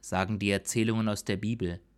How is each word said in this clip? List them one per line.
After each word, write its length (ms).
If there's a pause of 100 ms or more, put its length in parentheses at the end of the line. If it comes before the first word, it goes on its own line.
sagen 380
die 120
Erzählungen 580
aus 160
der 120
Bibel. 440 (180)